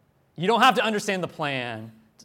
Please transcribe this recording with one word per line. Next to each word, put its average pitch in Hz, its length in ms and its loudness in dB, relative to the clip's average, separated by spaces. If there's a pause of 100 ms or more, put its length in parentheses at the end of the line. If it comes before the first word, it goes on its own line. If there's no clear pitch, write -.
(380)
you 165 100 -4
don't 214 140 2
have 254 140 8
to 220 80 2
understand 202 380 -2
the 165 60 -2
plan 120 640 -6 (340)